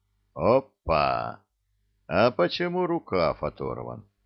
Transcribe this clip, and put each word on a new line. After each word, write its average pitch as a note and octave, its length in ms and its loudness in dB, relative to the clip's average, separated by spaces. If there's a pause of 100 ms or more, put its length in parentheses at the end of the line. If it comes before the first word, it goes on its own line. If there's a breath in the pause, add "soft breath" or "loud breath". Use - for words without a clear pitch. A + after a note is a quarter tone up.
(340)
Опа! D2 1080 0 (640)
А A2 260 2
почему F3 540 -2
рукав F#2 580 -2
оторван? A#1+ 640 -8 (200)